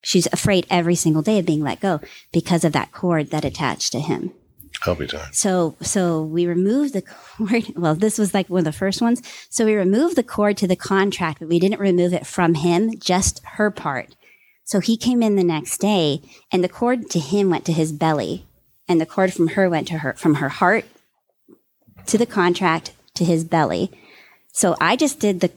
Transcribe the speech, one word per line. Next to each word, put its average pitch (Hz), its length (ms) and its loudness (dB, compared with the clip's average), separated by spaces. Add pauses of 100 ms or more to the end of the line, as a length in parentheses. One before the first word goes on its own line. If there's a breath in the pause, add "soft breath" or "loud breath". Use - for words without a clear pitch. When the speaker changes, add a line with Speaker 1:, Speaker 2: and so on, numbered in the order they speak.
Speaker 1:
She's - 300 2
afraid 185 380 0
every 175 240 2
single 160 280 2
day 214 160 2
of 170 80 0
being 156 160 0
let 139 180 -4
go 180 200 -2 (320 loud breath)
because 165 320 0
of 156 80 2
that 143 200 -2
cord 160 380 -2
that 151 140 -2
attached 135 480 -4
to 123 80 -4
him. 147 320 -4 (540)
Speaker 2:
I'll 90 80 0
be 76 120 -6
darned. 76 280 -12
Speaker 1:
So, 180 460 0
so 170 420 0
we 160 240 -2
removed 202 460 0
the 190 100 -4
cord. - 680 -4
<laughs> - 60 -10
Well, 160 180 2
this 208 240 0
was, 208 160 0
like, 190 140 0
one 180 120 0
of 165 40 2
the 156 80 -2
first 190 300 -4
ones. 233 200 0 (280 loud breath)
So 233 140 0
we 214 100 4
removed 214 420 2
the 254 60 2
cord 208 360 0
to 202 100 0
the 180 80 2
contract, 190 640 -2
but 160 80 -12
we 170 100 4
didn't 196 220 2
remove 175 320 4
it - 140 -4
from 175 280 2
him, 175 460 0
just - 400 0 (160)
her 208 140 2
part. 139 440 -8 (500 soft breath)
So 202 160 0
he 226 180 0
came 240 240 2
in 208 140 2
the 190 80 2
next 160 340 -2
day, 170 420 2 (320 loud breath)
and 180 100 2
the 180 60 0
cord 240 420 -2
to 175 80 -2
him 190 320 0
went 160 140 -2
to 175 80 -2
his 156 180 0
belly, 147 540 -2 (420)
and 170 140 2
the 160 60 -2
cord 190 260 0
from 165 160 0
her 190 220 0
went 156 180 -2
to 160 100 -6
her, 143 160 -6
from 156 220 2
her 143 140 -4
heart 190 340 0 (1200)
to 214 120 0
the 233 80 2
contract 175 680 0 (220)
to 175 100 0
his 165 200 2
belly. 151 460 0 (640 loud breath)
So 175 280 0
I 185 160 2
just 285 240 0
did 196 200 0
the 180 160 0